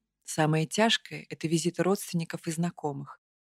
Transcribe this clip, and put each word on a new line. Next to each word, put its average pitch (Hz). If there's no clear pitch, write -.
самое 156
тяжкое — 208
это -
визиты 170
родственников 170
и 170
знакомых, 156